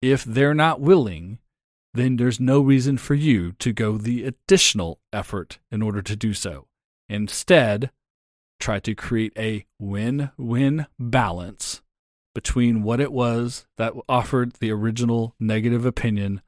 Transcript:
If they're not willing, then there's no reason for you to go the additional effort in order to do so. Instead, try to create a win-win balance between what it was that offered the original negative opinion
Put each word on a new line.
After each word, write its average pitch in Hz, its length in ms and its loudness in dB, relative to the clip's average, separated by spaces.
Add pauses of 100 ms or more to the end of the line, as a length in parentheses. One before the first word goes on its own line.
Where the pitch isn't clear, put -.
If 131 220 2
they're 135 320 2
not 151 260 2
willing, 113 600 2 (560)
then 127 200 2
there's 120 220 0
no 131 220 4
reason 135 380 4
for - 160 -2
you 120 380 2
to 120 200 -4
go 107 240 -2
the 117 280 -4
additional 120 760 0 (120)
effort 98 460 -8 (140)
in 107 80 -4
order 104 220 -2
to 104 120 -6
do 110 200 -2
so. 78 320 -10 (420)
Instead, 110 840 2 (680)
try 107 200 -4
to 110 140 -4
create 110 420 -4
a 107 300 -6 (120)
win-win 131 1080 -2 (120)
balance 104 840 -4 (540)
between 120 460 2
what 113 180 0
it 143 100 0
was 120 560 -2 (120)
that 113 160 -2 (160)
offered 123 500 0
the 113 100 -2
original 113 680 0
negative 113 460 0
opinion 101 600 -2